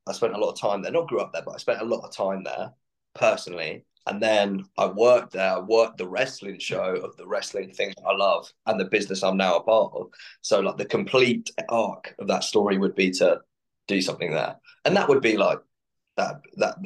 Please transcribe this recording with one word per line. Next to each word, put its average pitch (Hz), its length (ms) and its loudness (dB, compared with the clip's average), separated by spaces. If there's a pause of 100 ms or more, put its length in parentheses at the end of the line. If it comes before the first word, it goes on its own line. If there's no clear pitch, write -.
I 95 40 -6
spent 104 240 -2
a 101 40 -6
lot 104 120 0
of - 80 -14
time 101 220 -2
there, 98 100 -6
not 165 160 -2
grew 107 140 -2
up - 100 -6
there, - 120 -8
but - 120 -12
I - 20 -14
spent 110 240 -4
a 113 40 -4
lot 117 200 -2
of - 80 -18
time 98 300 -4
there 90 300 -8 (420)
personally." 87 680 -2 (220)
And 104 160 -4
then 101 400 2 (120)
I 98 120 2
worked 113 460 4
there, 95 240 0
I - 20 -4
worked 110 400 2
the 92 100 -6
wrestling 101 480 -6
show 92 380 -4
of - 220 -8
the 90 100 -18
wrestling 95 460 -6
thing 101 220 -4
that - 120 -20
I 98 80 2
love 95 360 0 (140)
and 104 140 0
the 95 60 -2
business 98 360 -2
I'm 95 160 2
now 92 200 2
a - 60 0
part 110 300 4
of. - 160 -8 (320)
So, 101 200 2
like, 95 160 -4
the 104 80 -4
complete 117 640 0 (180)
arc 107 480 -2
of 107 100 -6
that 95 160 0
story 101 360 2
would 98 160 0
be 95 160 4
to 90 300 4 (460)
do 98 140 2
something - 300 -4
there. 69 240 -2 (300)
And 165 120 4
that 185 120 2
would 135 120 6
be, 110 160 2
like, 95 220 2 (580)
that, - 240 -4 (140)
that, 101 200 0 (100)